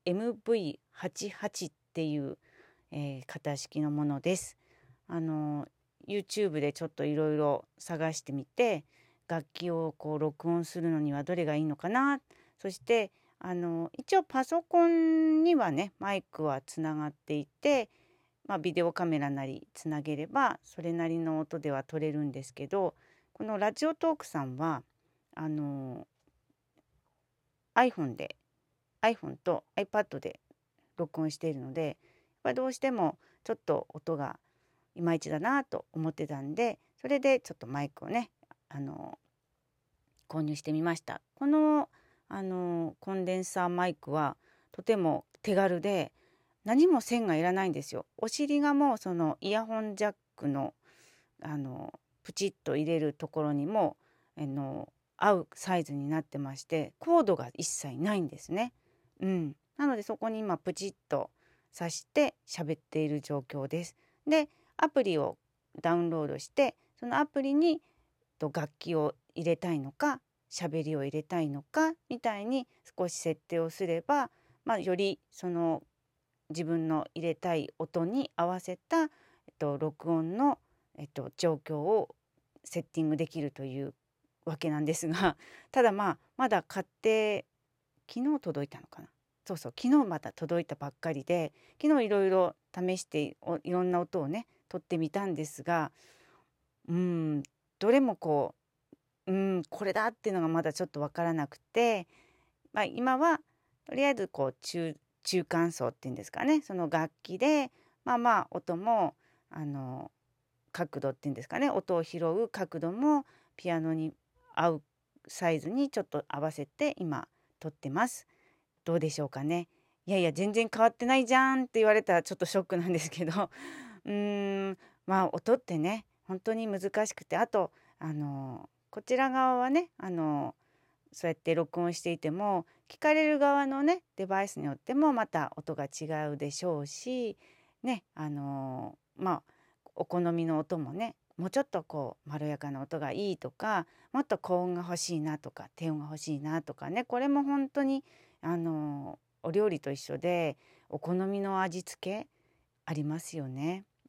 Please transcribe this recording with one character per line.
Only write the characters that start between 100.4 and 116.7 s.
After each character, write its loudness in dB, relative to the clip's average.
が 2
ま 0
だ -2
ち -4
ょ -4
っ -4
と -8
わ -2
か -4
ら 2
な 0
く -14
て、 2
ま 0
あ、 0
今 0
は 4
と -10
り 2
あ 6
え 4
ず -4
こ -2
う、 -2
中-、 -4
中 0
間 2
層 -2
っ -4
て -10
い -4
う -4
ん -6
で -10
す -20
か -4
ね、 4
そ -8
の 0
楽 0
器 -8
で、 2
ま 0
あ 4
ま 4
あ、 -4
音 -4
も、 2
あ -8
の、 -8
角 -6
度 -2
っ -4
て -8
い 0
う 0
ん -4
で -8
す -14
か -2
ね、 2
音 0
を 2
拾 -8
う 2
角 -6
度 -2
も 4
ピ -4
ア 0
ノ 0
に -2
合 4
う -2
サ -2
イ 2
ズ -6
に 0
ち -4
ょ 2
っ -6
と -4
合 -6
わ 0
せ -8
て -2